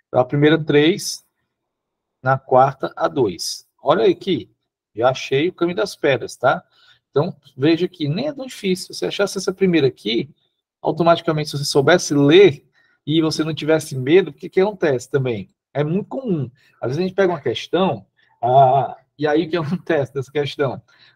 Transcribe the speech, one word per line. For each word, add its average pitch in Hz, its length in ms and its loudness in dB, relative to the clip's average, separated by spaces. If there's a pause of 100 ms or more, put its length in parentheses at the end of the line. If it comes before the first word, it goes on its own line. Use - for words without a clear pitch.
(100)
A 127 140 2
primeira, 151 360 2
três, 156 640 0 (960)
na 131 160 0
quarta, 131 600 2
a 160 100 -2
dois. 127 600 -4 (120)
Olha 165 220 0
aí 202 80 4
aqui, 165 400 -4 (460)
já 120 140 2
achei 139 380 -2
o 180 40 -6
caminho 175 240 -4
das 208 180 -6
pedras, 127 400 -2
tá? 156 300 -2 (440)
Então, - 280 -4 (200)
veja 160 300 0
que 151 220 -6
nem 202 180 -4
é 302 60 -6
tão 269 140 -12
difícil. 185 460 -6
Se 180 140 -8
achasse 190 320 -4
essa 185 140 -4
primeira 170 340 2
aqui, 127 420 -4 (580)
automaticamente, 165 640 0
se 147 80 -8
você 143 60 -6
soubesse 151 500 2
ler 147 500 6 (400)
e 156 160 0
você 156 220 -2
não 156 120 -4
tivesse 156 420 -2
medo, 151 340 2
o - 20 -20
que - 160 -16
que - 120 0
acontece 185 500 -2
também? 123 380 -2 (240)
É 143 120 -2
muito 180 240 -4
comum. 190 420 -4 (300)
Às 120 80 -4
vezes 139 100 -4
a 185 40 -2
gente 185 120 -6
pega 185 180 2
uma 151 80 -6
questão, 143 680 -4 (340)
ah, 131 560 4 (220)
e 147 80 -4
aí 156 200 0
o 156 40 -10
que 175 60 -2
<laughs> - 20 0
acontece 151 560 -2
nessa 139 160 -8
questão? 139 500 -4 (360)